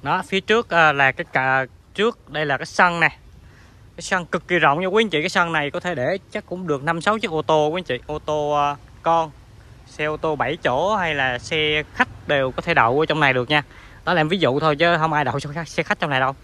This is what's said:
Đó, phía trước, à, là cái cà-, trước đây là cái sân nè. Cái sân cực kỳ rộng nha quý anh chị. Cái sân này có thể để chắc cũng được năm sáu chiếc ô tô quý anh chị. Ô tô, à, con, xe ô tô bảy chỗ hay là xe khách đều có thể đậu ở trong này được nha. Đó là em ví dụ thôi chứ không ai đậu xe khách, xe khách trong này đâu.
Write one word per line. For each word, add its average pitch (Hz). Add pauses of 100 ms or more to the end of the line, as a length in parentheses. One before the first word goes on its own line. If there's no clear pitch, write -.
Đó, 170
phía 190
trước, 220
à, 160
là 139
cái 160
cà-, 131 (280)
trước 220
đây 151
là 139
cái 156
sân 175
nè. 160 (840)
Cái -
sân 180
cực -
kỳ 175
rộng 151
nha 190
quý 208
anh 113
chị. 156
Cái 175
sân 175
này 147
có 170
thể 175
để 143 (140)
chắc 208
cũng 180
được 143
năm 165
sáu 214
chiếc 208
ô 160
tô 151
quý 165
anh 180
chị. 123
Ô 151
tô, 151
à, 143 (280)
con, 165 (560)
xe -
ô 156
tô 156
bảy 131
chỗ 156
hay 170
là 131
xe 151 (100)
khách -
đều 135
có 170
thể 170
đậu 127
ở 160
trong 156
này 139
được 123
nha. 151 (420)
Đó 165
là 170
em 156
ví 196
dụ 143
thôi 151
chứ 170
không 156
ai 151
đậu 127
xe 143
khách, 160
xe -
khách -
trong 160
này 135
đâu. 131